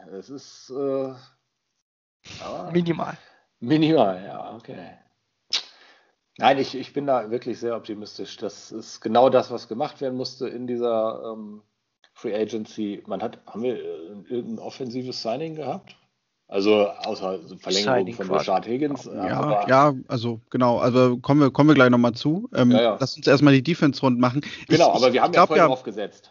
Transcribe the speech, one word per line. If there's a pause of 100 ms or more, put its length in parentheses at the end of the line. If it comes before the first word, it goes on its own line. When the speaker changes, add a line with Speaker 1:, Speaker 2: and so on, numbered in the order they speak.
(120)
Speaker 1:
Es
ist,
äh, (1300)
aber
Speaker 2:
Minimal. (440)
Speaker 1:
Minimal,
ja,
okay. (1500)
Nein,
ich,
ich
bin
da
wirklich
sehr
optimistisch.
Das
ist
genau
das,
was
gemacht
werden
musste
in
dieser,
ähm, (560)
Free
Agency.
Man
hat,
haben
wir,
äh, (220)
irgendein
offensives
Signing
gehabt? (500)
Also
außer
so
Verlängerung
Speaker 2:
Signing
Speaker 1:
von
Speaker 2:
quasi.
Speaker 1:
Rashad
Higgins,
Speaker 3:
Ja,
Speaker 1:
aber
Speaker 3:
ja, (120)
also (120)
genau,
also
kommen
wir,
kommen
wir
gleich
nochmal
zu.
Ähm,
Speaker 1:
Ja,
ja.
Speaker 3:
lass
uns
erstmal
die
Defense
rund
machen.
Ich,
Speaker 1:
Genau,
Speaker 3:
ich,
Speaker 1:
aber
wir
haben
Speaker 3:
ich
Speaker 1:
ja
Speaker 3:
glaub
Speaker 1:
voll
Speaker 3:
ja,
Speaker 1:
drauf
gesetzt.